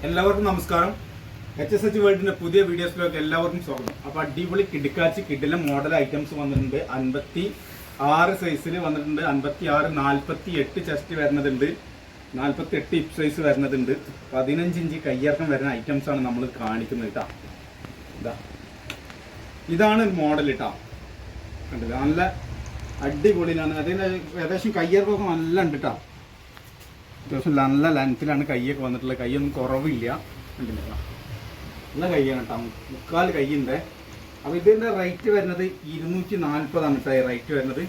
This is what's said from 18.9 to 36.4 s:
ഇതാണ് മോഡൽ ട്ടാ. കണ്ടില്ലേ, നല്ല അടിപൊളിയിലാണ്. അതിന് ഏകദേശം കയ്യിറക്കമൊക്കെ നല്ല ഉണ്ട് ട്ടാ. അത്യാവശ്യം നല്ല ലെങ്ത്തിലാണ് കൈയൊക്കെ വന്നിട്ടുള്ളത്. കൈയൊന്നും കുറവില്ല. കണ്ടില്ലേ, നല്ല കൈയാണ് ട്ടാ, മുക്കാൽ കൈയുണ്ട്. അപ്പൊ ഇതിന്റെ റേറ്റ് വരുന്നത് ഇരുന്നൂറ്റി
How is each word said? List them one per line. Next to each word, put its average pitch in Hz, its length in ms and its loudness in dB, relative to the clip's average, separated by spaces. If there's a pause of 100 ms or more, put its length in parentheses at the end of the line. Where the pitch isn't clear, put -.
ഇതാണ് 214 320 6 (120)
മോഡൽ 151 300 2 (120)
ട്ടാ. 107 80 -4 (1000)
കണ്ടില്ലേ, 117 260 -4 (100)
നല്ല 156 140 4 (880)
അടിപൊളിയിലാണ്. 160 720 4
അതിന് 185 200 0 (380)
ഏകദേശം 185 400 0
കയ്യിറക്കമൊക്കെ 196 540 4
നല്ല 165 320 2
ഉണ്ട് 143 180 0
ട്ടാ. 117 100 0 (1300)
അത്യാവശ്യം 143 340 0
നല്ല 139 360 6
ലെങ്ത്തിലാണ് 139 540 2
കൈയൊക്കെ 135 360 0
വന്നിട്ടുള്ളത്. 123 360 -2
കൈയൊന്നും 139 340 0
കുറവില്ല. 131 520 0 (480)
കണ്ടില്ലേ, 110 260 -6 (1120)
നല്ല 170 200 0
കൈയാണ് 135 380 2
ട്ടാ, 117 80 -4 (340)
മുക്കാൽ 143 360 0 (100)
കൈയുണ്ട്. 135 360 0 (720)
അപ്പൊ 143 160 -4
ഇതിന്റെ 220 300 6 (100)
റേറ്റ് 180 360 0
വരുന്നത് 185 280 2 (300)
ഇരുന്നൂറ്റി 175 500 -2